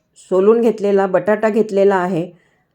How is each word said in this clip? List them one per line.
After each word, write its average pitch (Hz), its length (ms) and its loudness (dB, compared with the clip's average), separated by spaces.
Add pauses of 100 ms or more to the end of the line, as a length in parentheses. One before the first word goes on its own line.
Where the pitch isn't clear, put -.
(160)
सोलून 208 460 2
घेतलेला 202 460 0
बटाटा 208 420 -2
घेतलेला 202 460 0
आहे. 180 480 -6 (320)